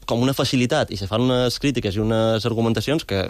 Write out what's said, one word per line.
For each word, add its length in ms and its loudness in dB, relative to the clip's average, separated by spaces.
com 160 0
una 100 2
facilitat 600 0
i 40 -6
se 120 -6
fan 120 0
unes 380 2
crítiques 380 -2
i 20 -4
unes 480 2
argumentacions 580 0
que 240 -2